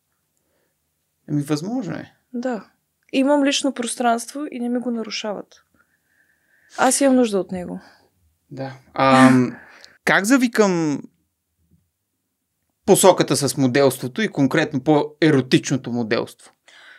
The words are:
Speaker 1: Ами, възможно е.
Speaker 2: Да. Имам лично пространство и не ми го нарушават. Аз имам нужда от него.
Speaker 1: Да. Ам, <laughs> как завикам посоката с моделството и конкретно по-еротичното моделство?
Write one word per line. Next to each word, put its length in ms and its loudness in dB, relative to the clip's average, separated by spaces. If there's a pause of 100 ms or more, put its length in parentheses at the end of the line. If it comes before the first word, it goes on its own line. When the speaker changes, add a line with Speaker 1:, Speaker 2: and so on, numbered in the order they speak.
(1300)
Speaker 1:
Ами, 120 -2
възможно 520 -6
е. 180 -14 (220)
Speaker 2:
Да. 300 -6 (480)
Имам 320 2
лично 300 -2
пространство 680 -4 (120)
и 80 -12
не 80 -6
ми 100 -2
го 120 -6
нарушават. 560 -8 (1300)
Аз 220 0
имам 160 4
нужда 220 0
от 140 -6
него. 280 -10 (680)
Speaker 1:
Да. 220 -12 (220)
Ам, 640 4 (220)
<laughs> 260 -20
как 200 0
завикам 760 0 (1900)
посоката 520 4
с 180 -4
моделството 640 0
и 60 -2
конкретно 520 -2
по-еротичното 1120 0
моделство? 580 -6 (480)